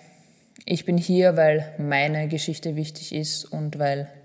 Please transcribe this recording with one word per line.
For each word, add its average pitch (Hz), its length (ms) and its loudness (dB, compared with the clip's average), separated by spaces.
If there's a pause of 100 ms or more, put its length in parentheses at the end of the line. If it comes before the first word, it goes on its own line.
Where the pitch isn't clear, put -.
(640)
Ich 175 180 -2
bin 175 140 2
hier, 180 400 4
weil 156 400 4
meine 151 500 0
Geschichte 156 480 -4
wichtig 151 400 -8
ist 151 300 -4
und 151 340 -6
weil 143 300 -2 (160)